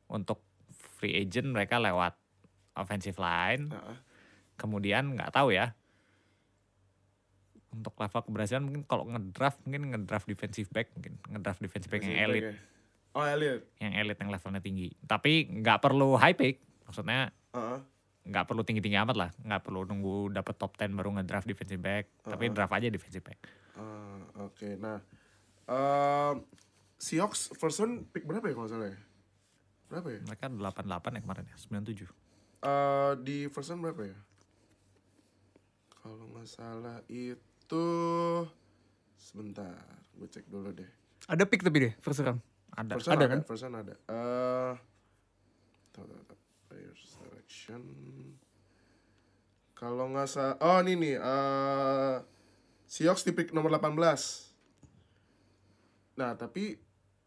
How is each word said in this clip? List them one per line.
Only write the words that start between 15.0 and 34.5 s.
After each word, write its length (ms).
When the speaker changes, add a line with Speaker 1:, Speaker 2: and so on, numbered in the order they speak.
Speaker 1:
Tapi 300
nggak 260
perlu 360
high 180
pick. 260
Maksudnya 480
Speaker 2:
Heeh. 280
Speaker 1:
nggak 200
perlu 160
tinggi-tinggi 360
amat 200
lah. 200
Nggak 240
perlu 220
nunggu 480
dapet 240
top 200
ten 160
baru 220
ngedraft 320
defensive 340
back. 280
Tapi 260
Speaker 2:
Heeh. 80
Speaker 1:
draft 160
aja 160
defensive 360
back. 160
Speaker 2:
Ah, 500
oke. 360
Nah, 260
ehm, 720
Seahawks 580
first 240
round 320
pick 140
berapa 180
ya 120
kalau 100
nggak 100
salah 140
ya? 120
Berapa 240
ya? 140
Speaker 1:
Mereka 260
delapan 360
delapan 260
ya 100
kemarin 240
ya? 100
Sembilan 300
tujuh. 240
Speaker 2:
Eh, 580
di 180
first 200
round 160
berapa 220
ya? 120